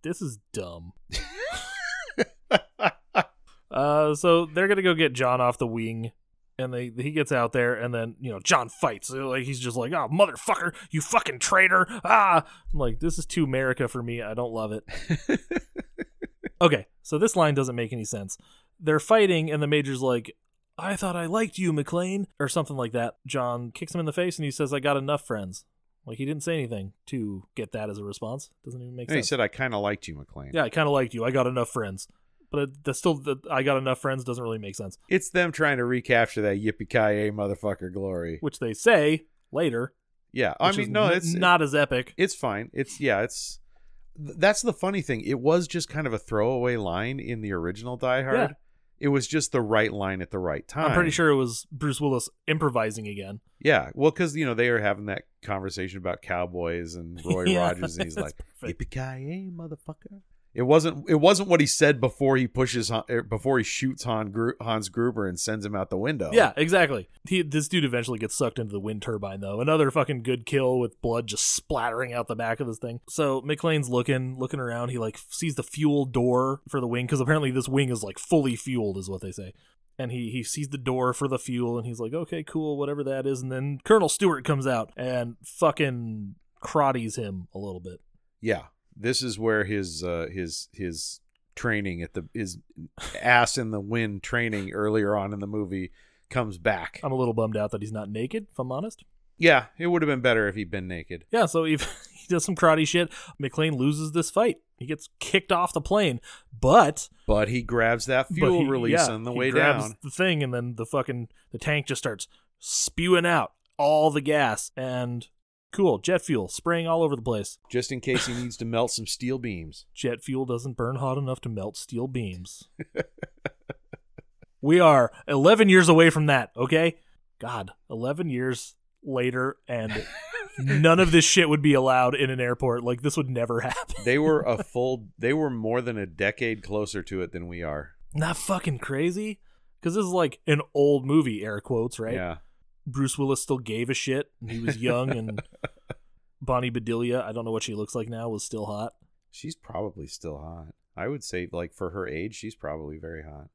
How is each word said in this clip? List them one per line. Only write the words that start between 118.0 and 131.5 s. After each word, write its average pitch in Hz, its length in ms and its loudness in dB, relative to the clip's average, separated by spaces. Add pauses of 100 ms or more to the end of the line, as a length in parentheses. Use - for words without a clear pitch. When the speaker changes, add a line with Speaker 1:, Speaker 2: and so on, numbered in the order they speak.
Speaker 2:
case 127 260 0
he 123 60 -6
needs 123 240 -6
to 117 80 -6
melt 117 260 0
some 110 160 -6
steel 127 320 -4
beams. 87 540 -10
Speaker 1:
Jet 120 280 -4
fuel 131 240 -4
doesn't 123 320 -6
burn 123 200 -2
hot 131 200 -2
enough 131 240 -4
to 123 80 -6
melt 107 280 -8
steel 123 300 -6
beams. 98 600 -8 (280)
Speaker 2:
<laughs> - 80 -4 (1600)
Speaker 1:
We 160 160 6
are 147 320 8 (160)
eleven 190 420 8
years 185 200 10
away 165 220 12
from 156 160 2
that, 131 280 4
okay? 160 420 2 (420)
God, 113 320 -8 (180)
eleven 143 400 -4
years 127 460 -4 (280)
later, 127 540 -2 (100)
and 110 380 -4 (280)
Speaker 2:
<laughs> - 260 -10
Speaker 1:
none 147 400 6
of 175 120 6
this 160 140 8
shit 170 240 6
would 151 140 2